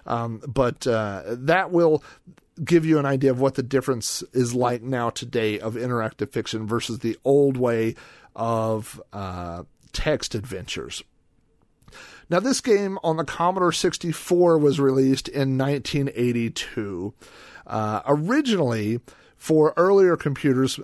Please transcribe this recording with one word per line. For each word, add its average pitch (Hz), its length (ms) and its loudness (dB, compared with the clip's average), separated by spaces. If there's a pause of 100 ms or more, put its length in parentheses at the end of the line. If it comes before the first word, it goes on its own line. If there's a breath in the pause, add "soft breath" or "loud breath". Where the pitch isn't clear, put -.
um, 117 420 -4
but, 123 400 -2
uh, 107 420 -2
that 151 420 0
will 170 340 4 (580 loud breath)
give 165 220 4
you 156 140 4
an 139 80 0
idea 135 240 2
of 123 100 0
what 135 140 2
the 131 80 -2
difference 127 600 -2 (120)
is 123 200 0
like 123 280 0
now 120 260 -2
today 110 500 -2
of 117 180 -8
interactive 113 540 -4
fiction 110 360 -6
versus 117 320 -4
the 113 260 -2
old 139 320 4
way 117 380 0 (420 loud breath)
of, 110 640 -2 (140)
uh, 87 480 -10 (300)
text - 420 -4
adventures. 95 680 -10 (1300 loud breath)
Now, 170 100 2
this 262 220 0
game 202 420 2
on 160 140 0
the 165 80 -2
Commodore 180 480 0
sixty-four 175 840 2
was 147 220 4
released 135 500 4
in 135 280 -2
nineteen 139 580 -2
eighty-two. 113 1000 -4 (540 loud breath)
Uh, 107 400 -4
originally, 147 920 0 (360 loud breath)
for 156 400 2
earlier 185 400 6
computers, 131 680 0